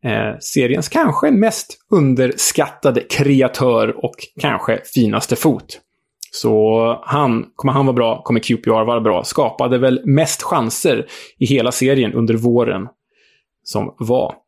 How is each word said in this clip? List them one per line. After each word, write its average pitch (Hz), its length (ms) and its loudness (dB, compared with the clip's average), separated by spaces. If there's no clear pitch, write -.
Eh, 110 340 -4
seriens 135 500 -2
kanske 302 420 0
mest 214 460 0
underskattade 131 1080 0
kreatör 127 1040 0
och - 100 -6
kanske - 380 -2
finaste 107 420 0
fot. - 440 -2
Så 113 760 0
han, 131 400 0
kommer 135 180 -2
han 139 120 2
vara 127 100 2
bra, 117 280 0
kommer 117 160 0
Q 113 180 -2
P 113 140 -2
R 110 140 2
vara 117 160 0
bra. 101 220 0
Skapade 123 540 -2
väl 127 280 2
mest 151 380 0
chanser 123 600 -2
i 127 60 0
hela 120 260 2
serien 131 420 0
under 113 200 0
våren 113 540 0
som - 360 -6
var. 120 340 0